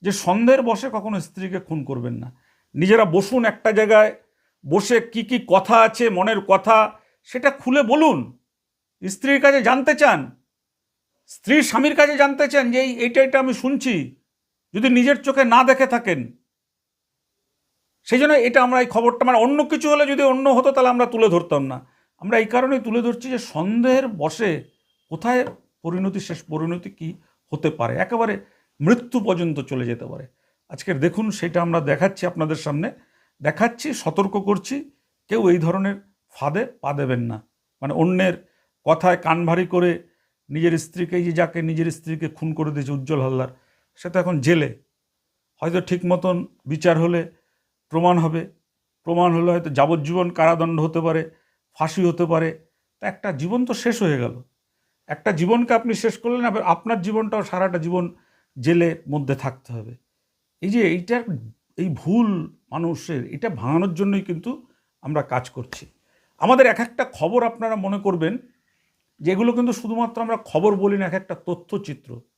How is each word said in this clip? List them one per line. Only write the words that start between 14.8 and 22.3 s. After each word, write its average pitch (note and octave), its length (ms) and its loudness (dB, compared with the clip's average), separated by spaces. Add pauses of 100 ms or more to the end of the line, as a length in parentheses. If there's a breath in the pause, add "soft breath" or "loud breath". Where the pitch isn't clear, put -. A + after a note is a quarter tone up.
নিজের B3+ 340 4
চোখে C4+ 220 2
না A#3+ 200 6
দেখে C4 220 4
থাকেন। G#3 500 -4 (1700)
সেই B3 160 2
জন্য D4 140 4
এটা B3+ 300 4
আমরা B3+ 180 2
এই B3 60 2
খবরটা, A#3+ 380 0
মানে, B3 140 4
অন্য C#4+ 260 4
কিছু D4 260 -2
হলে D4 160 4
যদি C#4 160 0
অন্য C4+ 280 4
হতো C4 220 4
তাহলে B3+ 180 4
আমরা B3 160 2
তুলে A3+ 220 2
ধরতাম E3+ 340 0
না। C3 240 -10 (320)
আমরা A3+ 200 0